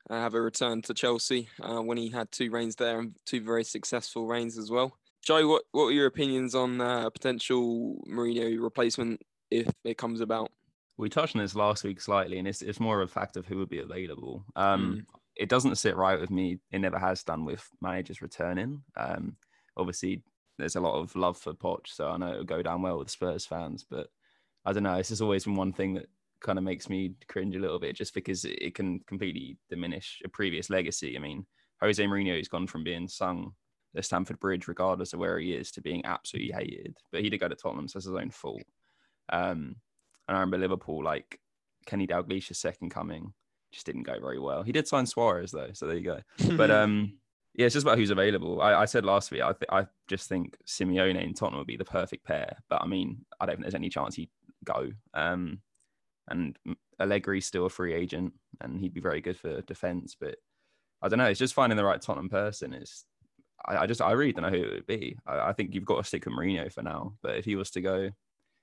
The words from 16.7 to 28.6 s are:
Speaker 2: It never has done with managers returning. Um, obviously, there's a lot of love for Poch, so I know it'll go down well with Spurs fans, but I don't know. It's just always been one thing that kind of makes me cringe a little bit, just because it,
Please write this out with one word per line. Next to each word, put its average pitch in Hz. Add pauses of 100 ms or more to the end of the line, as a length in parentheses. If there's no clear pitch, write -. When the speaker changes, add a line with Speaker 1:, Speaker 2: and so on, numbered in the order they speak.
Speaker 2:
It 95
never 95
has 92
done 80
with - (140)
managers 92
returning. 98 (140)
Um, 82 (400)
obviously, 90 (360)
there's 82
a 87
lot 82
of 87
love 90
for -
Poch, -
so 76
I 82
know 87
it'll -
go 87
down 87
well 90
with 69
Spurs 90
fans, 82
but - (580)
I 101
don't 104
know. 95
It's 92
just 107
always 101
been 101
one 95
thing 95
that - (300)
kind 98
of 95
makes 92
me 95 (140)
cringe 95
a 95
little 90
bit, 76
just -
because 92
it, -